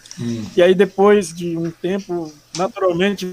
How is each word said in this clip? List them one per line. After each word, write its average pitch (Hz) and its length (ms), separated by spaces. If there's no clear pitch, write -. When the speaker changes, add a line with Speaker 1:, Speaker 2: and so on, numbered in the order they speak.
Speaker 1:
Hum. 117 260
Speaker 2:
E 180 60
aí 185 140
depois 196 580
de 170 240
um 165 140
tempo, 175 600
naturalmente, 185 760